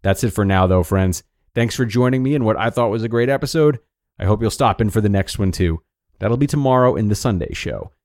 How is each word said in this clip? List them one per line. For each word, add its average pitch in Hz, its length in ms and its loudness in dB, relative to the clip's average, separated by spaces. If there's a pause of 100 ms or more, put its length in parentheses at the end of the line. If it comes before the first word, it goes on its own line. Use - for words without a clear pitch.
That's 98 220 0
it 113 80 0
for 104 140 0
now, 95 200 4
though, 92 160 4
friends. 95 420 0 (300)
Thanks 120 220 -2
for 131 100 0
joining 123 380 0
me 135 100 0
in 135 120 0
what 110 120 2
I 113 140 -2
thought 117 180 0
was 110 140 -2
a 113 60 -6
great 117 200 0
episode. 143 500 0 (380)
I 101 80 -6
hope 104 160 2
you'll 113 80 0
stop 113 320 0
in 107 80 2
for 110 120 0
the 104 80 2
next 98 280 -2
one, 95 140 0
too. 82 320 -2 (340)
That'll 110 200 -2
be 143 100 0
tomorrow 131 480 2
in 104 140 0
the 104 60 2
Sunday 101 380 -2
show. - 380 -10 (140)